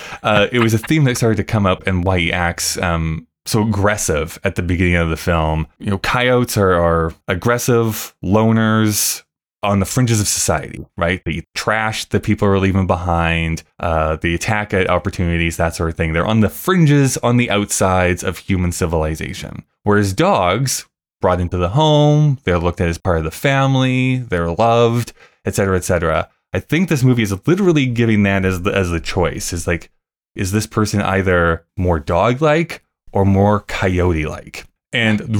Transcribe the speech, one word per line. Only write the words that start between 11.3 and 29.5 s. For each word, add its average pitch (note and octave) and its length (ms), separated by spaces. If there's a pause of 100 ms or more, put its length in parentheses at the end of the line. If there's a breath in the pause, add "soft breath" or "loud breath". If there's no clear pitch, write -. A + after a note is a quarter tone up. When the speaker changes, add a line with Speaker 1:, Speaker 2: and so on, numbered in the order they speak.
Speaker 2:
trash A2 520
the G2+ 140
people G#2 280
are G2 100
leaving F#2+ 280
behind, E2+ 760 (180)
uh, D#2+ 360
they E2+ 180
attack G#2+ 380
at F#2 160
opportunities, E2+ 680
that E2 180
sort E2 160
of D#2+ 60
thing. D#2+ 160
They're D#2+ 140
on A2 140
the G2+ 80
fringes, C#3+ 720
on A#2+ 180
the B2 140
outsides F#2 720
of F#2 160
human F2+ 340
civilization. D#2+ 920 (180)
Whereas G2+ 300
dogs, B2+ 720 (340)
brought F2+ 200
into F2+ 180
the F2+ 120
home, D3+ 720
they're F2+ 140
looked F2 220
at F2 80
as D#2+ 100
part F2 200
of D#2+ 60
the D#2 60
family, C3 880
they're F2+ 340
loved, A#2 600 (320 soft breath)
et G2 100
cetera, F#2+ 220
et F2+ 80
cetera. E2 440 (240)
I F#2 80
think E3 280
this C3+ 160
movie B2 180
is G2+ 240
literally E3+ 400
giving A2+ 380
that G2 200
as F#2 180
the, F#2+ 120
as F#2 160
the E2 100
choice, D#2+ 520